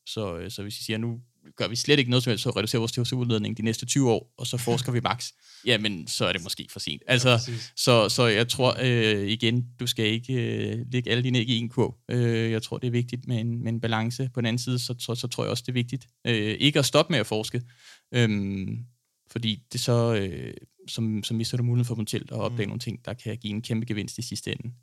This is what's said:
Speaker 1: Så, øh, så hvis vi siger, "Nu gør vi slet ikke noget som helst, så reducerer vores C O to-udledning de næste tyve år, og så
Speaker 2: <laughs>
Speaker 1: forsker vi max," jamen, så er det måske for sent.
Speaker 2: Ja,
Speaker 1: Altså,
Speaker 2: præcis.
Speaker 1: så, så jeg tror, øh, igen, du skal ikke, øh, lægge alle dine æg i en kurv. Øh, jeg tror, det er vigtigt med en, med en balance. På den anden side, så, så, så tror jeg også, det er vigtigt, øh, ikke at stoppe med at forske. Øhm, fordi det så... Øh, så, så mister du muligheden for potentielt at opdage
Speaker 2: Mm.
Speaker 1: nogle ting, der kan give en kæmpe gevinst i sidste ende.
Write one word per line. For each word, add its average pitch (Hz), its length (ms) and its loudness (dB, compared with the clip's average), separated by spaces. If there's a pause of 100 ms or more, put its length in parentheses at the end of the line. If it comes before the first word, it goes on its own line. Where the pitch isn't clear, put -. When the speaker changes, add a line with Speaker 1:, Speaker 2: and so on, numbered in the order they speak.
Speaker 1:
Så, 98 320 -6
øh, 90 140 -10
så 101 100 -10
hvis 101 180 -10
vi - 40 -10
siger, 110 140 -2
"Nu 117 220 -4 (360)
gør 95 120 -2
vi 107 80 -6
slet 143 240 6
ikke 123 120 2
noget 127 120 6
som 123 80 2
helst, 107 120 0
så 123 60 0
reducerer 110 300 0
vores 113 120 0
C - 60 -6
O 123 60 0
to-udledning 113 540 0
de - 40 -6
næste 113 240 -2
tyve 131 260 4
år, - 260 0
og 120 100 -8
så 123 140 -2
Speaker 2:
<laughs> - 60 -4
Speaker 1:
forsker 120 240 2
vi 120 80 0
max," 107 280 0 (380)
jamen, 104 420 2
så - 180 -2
er 87 80 2
det 165 100 -4
måske - 280 -8
for - 80 -12
sent. - 280 -8
Speaker 2:
Ja, - 40 0
Speaker 1:
Altså, 127 260 6
Speaker 2:
præcis. 120 380 -6
Speaker 1:
så, 113 340 6
så 123 160 4
jeg 117 220 4
tror, 127 340 2
øh, 110 460 2
igen, 117 400 2 (120)
du 123 80 -4
skal 117 180 0
ikke, 113 280 0
øh, 113 580 -2
lægge 123 200 0
alle 120 120 4
dine 127 140 2
æg 117 120 2
i 120 80 2
en 117 120 -2
kurv. - 280 0 (140)
Øh, 117 400 2
jeg 110 100 0
tror, - 160 -6
det 127 100 -4
er 120 40 0
vigtigt 120 360 -2
med 123 120 0
en, 117 240 -2
med 113 100 -2
en 113 80 -4
balance. 113 520 -2
På 123 80 -4
den 117 40 0
anden 117 140 0
side, 123 200 -2
så, 120 200 -6
så, - 160 -4
så - 120 -4
tror 123 160 -4
jeg 104 80 -2
også, 117 140 -2
det - 60 -4
er - 20 -6
vigtigt, 123 340 -2 (200)
øh, 107 320 0
ikke 147 200 4
at 135 60 4
stoppe 151 280 4
med 131 60 4
at 101 80 0
forske. 110 340 -2 (520)
Øhm, 104 720 0 (460)
fordi 113 320 -4 (100)
det 120 80 -4
så... 117 340 2
Øh, 92 380 -4 (340)
så, 110 360 -2
så - 100 -4
mister 113 240 -2
du 123 60 0
muligheden 120 240 2
for 117 80 -4
potentielt 107 360 -6
at - 60 -6
opdage 110 280 -2
Speaker 2:
Mm. 104 40 -4
Speaker 1:
nogle 107 100 -6
ting, - 260 -8
der - 80 -6
kan 117 240 -8
give 107 160 -6
en 107 80 -4
kæmpe 113 240 -4
gevinst 104 320 -6
i - 40 -8
sidste - 300 -8
ende. - 300 -8